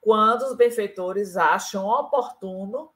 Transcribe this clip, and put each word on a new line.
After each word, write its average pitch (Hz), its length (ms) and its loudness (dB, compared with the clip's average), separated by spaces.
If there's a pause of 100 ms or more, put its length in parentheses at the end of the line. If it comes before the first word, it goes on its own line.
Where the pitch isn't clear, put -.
quando 220 420 4
os 262 120 -6
benfeitores 196 800 0
acham 185 500 0
oportuno 226 1080 -4